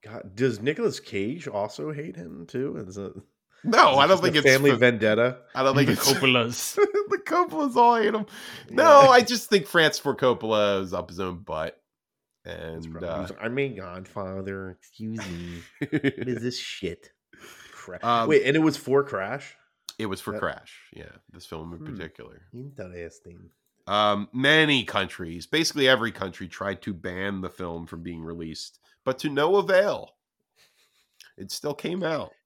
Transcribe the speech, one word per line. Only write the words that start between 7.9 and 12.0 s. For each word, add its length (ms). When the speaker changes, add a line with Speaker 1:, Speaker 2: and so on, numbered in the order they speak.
Speaker 2:
hate 180
him. 120
No, 320
Speaker 1:
Yeah. 80
Speaker 2:
I 120
just 260
think 180
Francis 340
Ford 180
Coppola 640
is 100
up 160
his 120
own 180
butt. 420